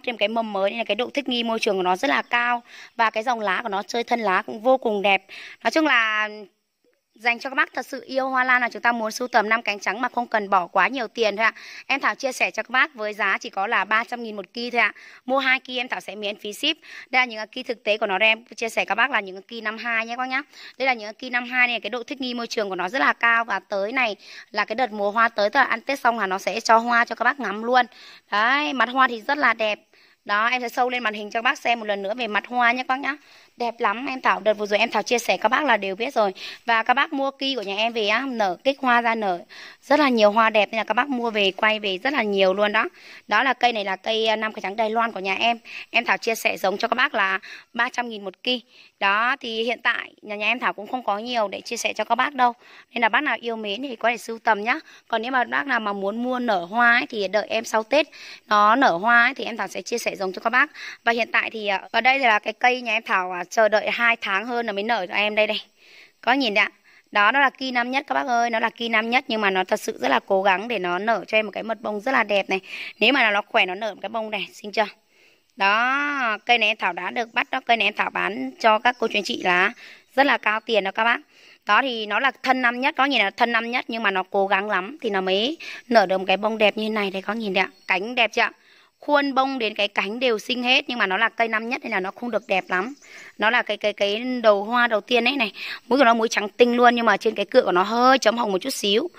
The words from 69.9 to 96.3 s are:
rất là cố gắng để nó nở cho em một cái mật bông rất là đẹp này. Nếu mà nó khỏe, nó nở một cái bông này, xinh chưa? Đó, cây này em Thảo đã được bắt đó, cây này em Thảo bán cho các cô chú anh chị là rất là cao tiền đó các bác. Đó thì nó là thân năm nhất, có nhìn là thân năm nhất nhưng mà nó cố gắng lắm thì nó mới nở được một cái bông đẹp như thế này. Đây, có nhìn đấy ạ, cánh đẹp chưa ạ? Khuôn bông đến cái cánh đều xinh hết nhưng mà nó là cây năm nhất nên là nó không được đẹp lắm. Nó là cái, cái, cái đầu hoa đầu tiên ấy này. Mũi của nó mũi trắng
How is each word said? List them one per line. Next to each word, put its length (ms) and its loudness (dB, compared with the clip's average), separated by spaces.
rất 80 0
là 180 4
cố 160 2
gắng 260 2
để 100 -4
nó 200 -2
nở 280 -2
cho 120 0
em 80 0
một 60 -10
cái 100 -8
mật 180 -8
bông 200 -6
rất 120 -4
là 120 2
đẹp 240 -2
này. 120 -2
Nếu 120 4
mà 180 4
nó 120 0
khỏe, 240 0
nó 80 -6
nở 200 -6
một 80 -18
cái 60 -8
bông 220 -6
này, 220 -8
xinh 200 -14
chưa? 140 2
Đó, 920 0
cây 120 4
này 100 0
em 80 -2
Thảo 160 -2
đã 180 -8
được 240 -6
bắt 160 -2
đó, 160 -4
cây 100 4
này 120 0
em 60 -4
Thảo 160 -2
bán 400 -4
cho 180 4
các 200 0
cô 100 -2
chú 100 -2
anh 60 -2
chị 180 -6
là 300 2
rất 100 6
là 120 2
cao 220 0
tiền 240 0
đó 60 0
các 140 0
bác. 160 2
Đó 160 6
thì 240 -4
nó 140 0
là 100 2
thân 200 2
năm 180 2
nhất, 160 0
có 80 2
nhìn 160 2
là 100 2
thân 220 0
năm 180 0
nhất 180 -2
nhưng 140 -4
mà 80 2
nó 120 0
cố 240 0
gắng 240 0
lắm 300 -4
thì 100 -4
nó 100 0
mới 360 0
nở 180 6
được 120 0
một 100 -4
cái 80 4
bông 220 -2
đẹp 180 4
như 80 -4
thế 60 -2
này. 200 -2
Đây, 120 -8
có 100 -6
nhìn 220 -4
đấy 100 2
ạ, 60 -6
cánh 280 -2
đẹp 180 0
chưa 100 0
ạ? 100 0
Khuôn 340 2
bông 240 0
đến 160 -2
cái 140 -2
cánh 320 -4
đều 180 2
xinh 240 -4
hết 260 2
nhưng 100 -6
mà 80 2
nó 100 0
là 120 2
cây 200 -2
năm 200 -4
nhất 140 -6
nên 100 -8
là 80 0
nó 100 -6
không 200 -10
được 180 -2
đẹp 200 0
lắm. 260 -2
Nó 120 2
là 120 2
cái, 140 -4
cái, 160 -2
cái 320 -2
đầu 220 6
hoa 220 2
đầu 140 0
tiên 240 0
ấy 120 2
này. 160 -2
Mũi 100 4
của 60 6
nó 100 8
mũi 140 0
trắng 200 -2